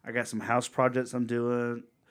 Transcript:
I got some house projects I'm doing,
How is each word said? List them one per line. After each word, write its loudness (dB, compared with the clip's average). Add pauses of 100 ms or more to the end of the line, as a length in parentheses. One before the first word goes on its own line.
I -10
got -2
some -6
house 0
projects 2
I'm 0
doing, -2 (280)